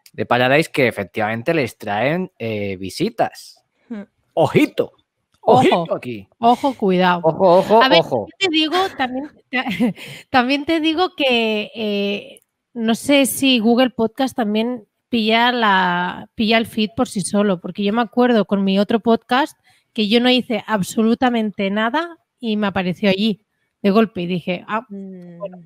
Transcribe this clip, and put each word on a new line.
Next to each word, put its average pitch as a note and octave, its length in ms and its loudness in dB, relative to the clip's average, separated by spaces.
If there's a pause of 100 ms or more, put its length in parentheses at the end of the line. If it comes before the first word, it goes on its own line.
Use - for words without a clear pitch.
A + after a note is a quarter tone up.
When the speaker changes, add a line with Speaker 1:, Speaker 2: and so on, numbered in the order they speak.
(120)
Speaker 1:
de A2 140 -8
Paradise, B2+ 440 2
que C3 180 2
efectivamente A2+ 640 -4
les D#3 240 -4
traen, B2+ 600 -4
eh, G#2 380 -6
visitas. - 880 -6 (240)
Speaker 2:
Hmm. G#3 140 -14 (320)
Speaker 1:
Ojito, - 580 0 (480)
Speaker 3:
Ojo. - 180 4 (220)
Speaker 1:
ojito E3+ 160 -6
aquí. A#2 320 -12 (100)
Speaker 3:
Ojo, B3 360 2
cuidado. F3+ 500 2
Speaker 1:
Ojo, E3+ 340 4
ojo, G#3 240 4
Speaker 3:
A C4 60 4
ver, E3 120 6
Speaker 1:
ojo. A2+ 280 -2
Speaker 3:
yo - 180 -4
te D#4 80 -2
digo, D#4 220 0 (200)
también, C4 340 -6 (200)
<laughs> A#3+ 460 -2 (340)
también C4+ 340 0
te E4 160 0
digo D#4+ 360 -2
que, A3+ 580 0
eh, G3+ 640 -4 (340)
no A3+ 200 -2
sé C#4 320 2
si C4 320 0
Google A#3 320 2
Podcast A#3 460 -4
también A3 480 -2 (240)
pilla A#3 420 2
la, F#3+ 840 0
pilla A3+ 240 2
el A#3 80 0
feed G#3+ 280 -4
por B3+ 140 -2
sí F#3+ 140 -4
solo, G3+ 380 0
porque F#3 220 -10
yo G3+ 100 0
me A#3+ 100 0
acuerdo A#3+ 420 2
con G3 200 -2
mi G3 140 2
otro G#3 220 0
podcast B3 580 0 (360)
que G#3+ 140 -2
yo A#3 120 2
no B3 100 2
hice B3 360 0
absolutamente A3 1040 0
nada C4 480 -4 (200)
y A3 180 -4
me G#3 120 -2
apareció F#3 420 -2
allí G3 340 -2 (360)
de G3+ 100 2
golpe F#3+ 320 2
y F3 40 -4
dije, F3 420 -6
"Ah, A3+ 200 -6
Speaker 2:
Mm. F#3 500 -18
Speaker 3:
bueno, F3+ 280 -14